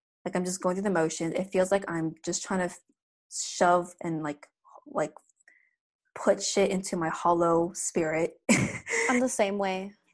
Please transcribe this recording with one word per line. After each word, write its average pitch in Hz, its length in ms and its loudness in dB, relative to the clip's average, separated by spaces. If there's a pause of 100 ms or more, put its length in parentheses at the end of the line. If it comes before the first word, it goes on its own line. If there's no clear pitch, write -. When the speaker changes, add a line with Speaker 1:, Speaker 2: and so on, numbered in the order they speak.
(240)
Speaker 1:
like 180 100 -6
I'm 185 100 0
just 180 180 -4
going 180 120 2
through 196 100 -4
the 214 60 0
motions. 160 440 0
It 190 180 -4
feels 185 180 2
like 196 180 2
I'm 160 260 -4 (100)
just 175 180 -4
trying 190 180 -2
to 180 60 0
f-, - 140 -10 (500)
shove 175 720 2
and, 165 200 -4
like, 147 260 -8 (380)
like, - 260 -4 (1040)
put 196 280 2
shit - 280 2
into 185 260 -2
my 165 140 0
hollow 170 640 2
spirit. 165 720 -2
<laughs> - 640 0
Speaker 2:
I'm 247 120 2
the 254 80 2
same 202 300 0
way. 196 340 -4 (220)